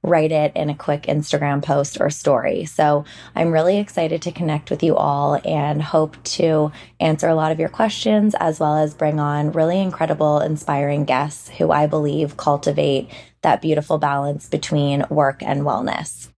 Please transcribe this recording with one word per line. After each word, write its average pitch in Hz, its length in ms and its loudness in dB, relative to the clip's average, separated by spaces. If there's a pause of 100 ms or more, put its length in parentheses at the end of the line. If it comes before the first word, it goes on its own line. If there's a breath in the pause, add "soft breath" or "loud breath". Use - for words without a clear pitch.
write 160 300 2
it 151 240 2
in 151 140 0
a 147 60 -2
quick 147 280 -4
Instagram 147 580 0
post 143 380 0
or 143 100 4
story. - 540 0
So 147 400 2 (320 loud breath)
I'm 165 160 2
really 170 280 2
excited 165 420 -2
to 175 100 -6
connect 151 380 -4
with 160 120 -2
you 160 140 4
all 143 480 2
and 151 380 -2
hope 156 420 -2
to 156 480 0 (300 loud breath)
answer 160 260 0
a 165 80 4
lot 156 160 0
of 160 80 -2
your 165 80 -2
questions, 214 720 0
as 160 220 0
well 151 160 2
as 151 160 0
bring 151 260 0
on 147 320 0
really 160 260 2
incredible, 156 640 0
inspiring 147 640 0
guests 143 460 -2
who 160 220 0
I 151 140 4
believe 151 520 -2
cultivate 143 720 0 (320 loud breath)
that 156 200 2
beautiful 151 360 0
balance 143 500 -2
between 143 600 0
work 143 340 0
and 143 200 -2
wellness. - 760 -4